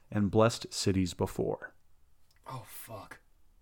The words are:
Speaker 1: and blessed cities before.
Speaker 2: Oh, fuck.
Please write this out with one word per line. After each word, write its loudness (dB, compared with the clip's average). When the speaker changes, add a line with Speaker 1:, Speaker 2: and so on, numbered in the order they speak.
Speaker 1:
and 2
blessed 4
cities 2
before. -4
Speaker 2:
Oh, -12
fuck. -16